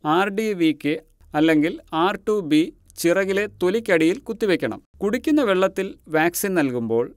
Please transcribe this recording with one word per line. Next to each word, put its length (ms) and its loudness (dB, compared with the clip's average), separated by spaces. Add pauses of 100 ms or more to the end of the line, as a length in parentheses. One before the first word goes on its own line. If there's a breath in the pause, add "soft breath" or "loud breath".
ആർ 240 2
ഡി 240 -2
വി 320 0
കെ 180 -2 (320)
അല്ലെങ്കിൽ 460 2 (120)
ആർ 260 0 (100)
ടു 120 0
ബി 340 0 (220)
ചിറകിലെ 500 0
തൊലിക്കടിയിൽ 720 0
കുത്തിവെക്കണം. 640 -2 (200)
കുടിക്കുന്ന 400 0
വെള്ളത്തിൽ 520 0 (140)
വാക്സിൻ 460 -2
നൽകുമ്പോൾ 640 0